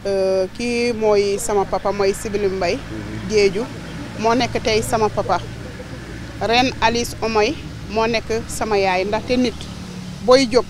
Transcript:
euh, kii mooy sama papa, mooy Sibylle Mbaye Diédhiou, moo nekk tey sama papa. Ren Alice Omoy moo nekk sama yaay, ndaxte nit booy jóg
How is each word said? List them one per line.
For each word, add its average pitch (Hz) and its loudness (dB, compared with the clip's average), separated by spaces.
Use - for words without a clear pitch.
euh, 190 2
kii 240 0
mooy 208 4
sama 202 2
papa, 196 -2
mooy 202 2
Sibylle 202 -2
Mbaye 185 0
Diédhiou, 202 4
moo 226 2
nekk 233 0
tey 220 2
sama 220 2
papa. 196 0
Ren 240 4
Alice 233 0
Omoy 220 2
moo 220 0
nekk 226 -2
sama 220 -2
yaay, 190 2
ndaxte 214 0
nit 247 2
booy 262 8
jóg 226 4